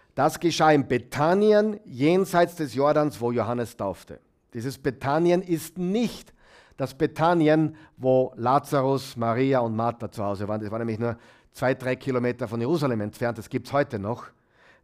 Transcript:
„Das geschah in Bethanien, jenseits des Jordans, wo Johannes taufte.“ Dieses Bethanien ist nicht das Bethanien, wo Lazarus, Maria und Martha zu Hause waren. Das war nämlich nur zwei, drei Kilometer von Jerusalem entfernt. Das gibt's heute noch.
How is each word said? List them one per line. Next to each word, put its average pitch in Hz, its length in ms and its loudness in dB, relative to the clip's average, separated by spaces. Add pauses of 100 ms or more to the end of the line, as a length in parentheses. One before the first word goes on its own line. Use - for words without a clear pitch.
(140)
„Das 156 260 0
geschah 160 320 4
in 139 160 4
Bethanien, 208 960 2
jenseits 175 720 2
des 135 180 -6
Jordans, 147 460 2
wo 120 100 0
Johannes 120 460 -2
taufte.“ 95 420 -8 (340)
Dieses 120 240 -8
Bethanien 160 680 0
ist 180 360 -6
nicht 196 560 -4 (420)
das 131 180 -6
Bethanien, 156 800 2 (200)
wo 131 400 2
Lazarus, 135 800 0
Maria 123 440 2
und 117 140 -2
Martha 117 360 -4
zu 107 140 -8
Hause 101 220 -4
waren. 107 140 -4
Das 104 100 -8
war 110 80 -6
nämlich 113 200 -4
nur 117 180 -2 (360)
zwei, 131 220 -2
drei 127 220 -4
Kilometer 123 500 -2
von 113 140 -6
Jerusalem 131 400 0
entfernt. 107 380 -4
Das 107 100 -14
gibt's - 240 -6
heute 143 260 -2
noch. 104 280 -8 (580)